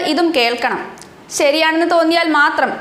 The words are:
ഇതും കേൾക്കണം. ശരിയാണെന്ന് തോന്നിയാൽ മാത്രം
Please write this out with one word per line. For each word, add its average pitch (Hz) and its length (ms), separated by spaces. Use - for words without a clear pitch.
ഇതും 339 240
കേൾക്കണം. 240 440
ശരിയാണെന്ന് 320 520
തോന്നിയാൽ 330 380
മാത്രം 302 420